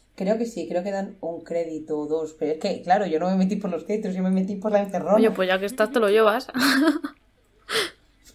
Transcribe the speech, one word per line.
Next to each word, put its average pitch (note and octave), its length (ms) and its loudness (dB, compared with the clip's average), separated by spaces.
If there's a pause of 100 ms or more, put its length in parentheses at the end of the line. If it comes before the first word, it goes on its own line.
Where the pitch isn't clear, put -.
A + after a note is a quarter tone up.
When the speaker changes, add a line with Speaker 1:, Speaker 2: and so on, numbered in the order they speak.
(180)
Speaker 1:
creo G3 180 0
que A#3 100 -2
sí, D#3+ 220 -8
creo F3 140 -2
que G3+ 80 -6
dan G3 300 -6
un E3 240 -8
crédito D#3+ 520 -4
o D3 120 -4
dos, D#3 280 -2
pero D3+ 180 -2
es - 40 -4
que, E3+ 240 -4
claro, F#3+ 240 2
yo D#3 140 0
no F3+ 100 0
me F#3+ 60 0
metí F#3 180 2
por F#3+ 160 -4
los E3 140 -6
créditos, G#3 320 -4
yo F#3 80 -2
me F#3 80 0
metí F#3+ 240 0
por G#3+ 160 -2
la G#3 100 4
encerrona. F#3 320 0
Speaker 2:
Oye, A3 160 6
pues F#3 160 -2
ya F#3 140 2
que G3 60 -4
estás, A3 260 -2
te C4 80 2
lo G3+ 100 4
llevas. A3 420 4
<laughs> B3+ 60 -4 (1800)